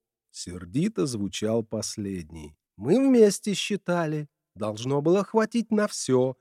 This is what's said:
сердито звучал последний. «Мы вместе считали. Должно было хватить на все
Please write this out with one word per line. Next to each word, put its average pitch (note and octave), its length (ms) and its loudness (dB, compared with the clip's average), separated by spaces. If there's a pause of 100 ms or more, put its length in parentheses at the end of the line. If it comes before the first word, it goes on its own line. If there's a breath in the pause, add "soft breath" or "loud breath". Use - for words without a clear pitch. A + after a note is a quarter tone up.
(320)
сердито G#2+ 760 -4
звучал A2 560 -2
последний. F2+ 920 -8 (200)
«Мы C3+ 220 2
вместе A3+ 560 4
считали. E3 760 -4 (280)
Должно A2 460 -2
было F3+ 200 4
хватить A3 480 0
на G#3 160 2
все B2+ 540 0